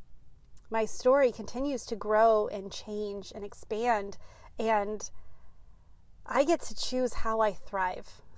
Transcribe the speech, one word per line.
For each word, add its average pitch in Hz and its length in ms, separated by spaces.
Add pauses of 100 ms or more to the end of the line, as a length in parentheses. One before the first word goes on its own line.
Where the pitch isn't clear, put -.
(680)
My 226 160
story 254 460
continues 254 560
to 220 80
grow 214 520
and 196 240
change 208 640
and 202 100
expand, 208 760 (420)
and 214 500 (1160)
I 254 180
get 311 180
to - 140
choose 254 380
how 220 280
I 208 120
thrive 190 540 (300)